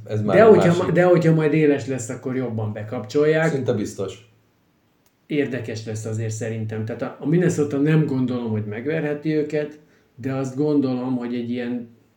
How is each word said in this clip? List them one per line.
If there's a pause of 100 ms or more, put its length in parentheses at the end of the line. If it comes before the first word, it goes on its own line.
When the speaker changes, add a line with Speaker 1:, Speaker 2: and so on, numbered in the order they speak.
Speaker 1:
ez
már
Speaker 2:
De
Speaker 1:
egy
Speaker 2:
hogyha
Speaker 1:
másik.
Speaker 2:
ma-,
de
hogyha
majd
éles
lesz,
akkor
jobban
bekapcsolják.
Speaker 1:
Szinte
biztos. (960)
Speaker 2:
Érdekes
lesz
azért
szerintem.
Tehát
a,
a
Minnesota,
nem
gondolom,
hogy
megverheti
őket, (360)
de
azt
gondolom,
hogy
egy
ilyen, (300)